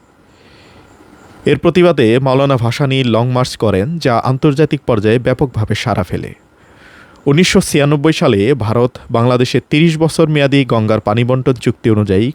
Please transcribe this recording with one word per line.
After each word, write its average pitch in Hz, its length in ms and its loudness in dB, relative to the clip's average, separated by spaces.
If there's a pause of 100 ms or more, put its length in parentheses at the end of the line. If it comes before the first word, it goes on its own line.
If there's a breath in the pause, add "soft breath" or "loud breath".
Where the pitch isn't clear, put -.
(1400 soft breath)
এর 147 140 2
প্রতিবাদে 147 600 2
মাওলানা 135 380 0
ভাসানী 131 480 -2
লং 120 260 0
মার্চ 123 260 -2
করেন, 110 420 -2
যা 117 200 0
আন্তর্জাতিক 143 640 0
পর্যায়ে 110 380 0
ব্যাপকভাবে 120 560 -2
সাড়া 104 280 -4
ফেলে। - 320 -8 (920 loud breath)
উনিশশো 175 340 2
ছিয়ানব্বই 147 520 0
সালে 127 420 2
ভারত 120 440 -2 (120)
বাংলাদেশে 123 500 0 (100)
তিরিশ 156 280 2
বছর 160 300 0
মেয়াদী 139 360 2
গঙ্গার 110 360 0
পানি 110 240 0
বন্টন 127 280 0
চুক্তি 120 380 -2
অনুযায়ী 107 440 0